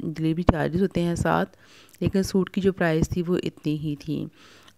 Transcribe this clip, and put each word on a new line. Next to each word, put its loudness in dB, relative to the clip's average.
डिलीवरी -2
चार्जेस 2
होते 0
हैं 0
साथ, 2
लेकिन 2
सूट 0
की -4
जो 2
प्राइस 2
थी 0
वो 0
इतनी -4
ही -4
थी। -6